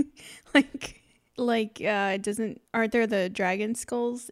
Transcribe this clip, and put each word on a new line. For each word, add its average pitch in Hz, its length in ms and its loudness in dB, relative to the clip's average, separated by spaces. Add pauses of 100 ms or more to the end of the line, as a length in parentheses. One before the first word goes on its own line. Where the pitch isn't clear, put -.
(540)
Like, - 480 2 (340)
like, 226 480 0
uh, 202 340 0
doesn't, 208 420 -4 (120)
aren't 226 200 2
there 233 140 4
the 196 240 0
dragon 208 440 -2
skulls 240 580 -4